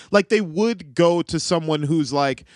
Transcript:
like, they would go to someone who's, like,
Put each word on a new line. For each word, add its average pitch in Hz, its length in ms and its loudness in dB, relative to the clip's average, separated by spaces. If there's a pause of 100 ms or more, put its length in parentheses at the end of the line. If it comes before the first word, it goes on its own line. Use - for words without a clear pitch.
like, 202 200 2
they 220 100 4
would 180 560 -4
go 170 260 4
to 165 160 -6
someone 156 460 -2
who's, 143 300 -2
like, 139 320 -2 (100)